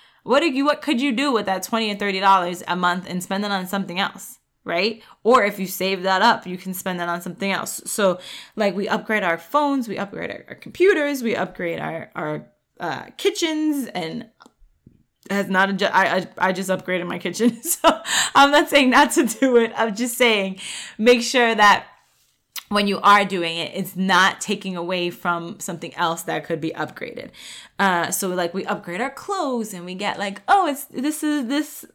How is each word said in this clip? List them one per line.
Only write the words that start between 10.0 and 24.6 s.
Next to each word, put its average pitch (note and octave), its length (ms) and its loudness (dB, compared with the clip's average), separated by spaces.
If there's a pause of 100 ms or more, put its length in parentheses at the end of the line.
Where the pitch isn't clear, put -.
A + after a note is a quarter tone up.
our, - 200 -14
our - 40 -16
computers, D4 680 0
we A#3 120 -2
upgrade E3+ 460 -4
our, D#3 340 -8
our, D3+ 320 -8 (320)
uh, D#3 280 -8 (100)
kitchens, D#4 720 0
and D#3+ 400 -8 (1000)
has G3 180 -2
not F#3+ 220 2
a - 20 -2
ju-, G3 140 0
I, F3 300 2
I, F#3+ 100 -2 (120)
I F#3+ 140 2
just F#3 160 -6
upgraded F3+ 380 -2
my F3 120 -6
kitchen. A3 420 0
<laughs> - 20 -20
So - 260 0 (460)
I'm C#4+ 160 8
not D4 180 4
saying C#4 220 4
not C4 220 6
to D#4+ 120 4
do B3 320 4
it. A3+ 180 4
I'm A3 200 0
just A#3+ 240 -4
saying G3+ 420 2 (380)
make A#3 240 6
sure A#3 320 2
that G#3 320 6 (840)
when G#3 180 2
you G3 140 0
are G3+ 240 8
doing E3+ 320 -2
it, E3 180 -4
it's F#3 220 -6
not F#3+ 440 4
taking G3 360 -6